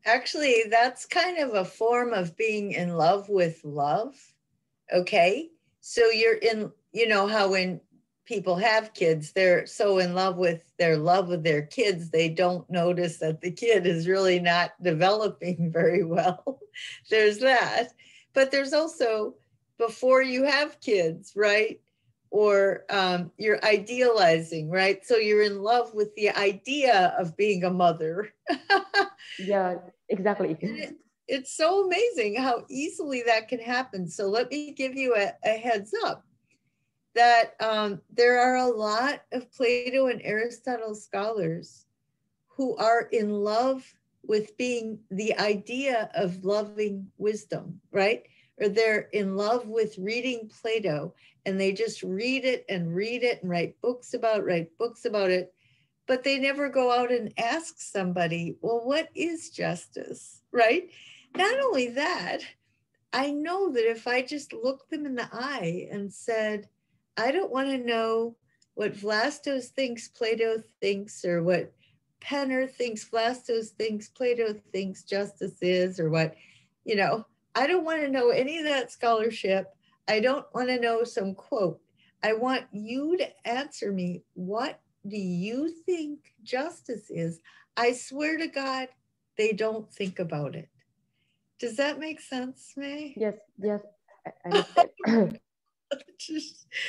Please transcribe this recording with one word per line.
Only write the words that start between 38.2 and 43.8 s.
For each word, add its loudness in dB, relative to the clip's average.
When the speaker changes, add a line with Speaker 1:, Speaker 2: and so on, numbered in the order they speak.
Speaker 1:
are 4
a 2
lot 0
of -6
Plato 2
and -2
Aristotle -4
scholars -6
who -4
are 2
in 0
love 0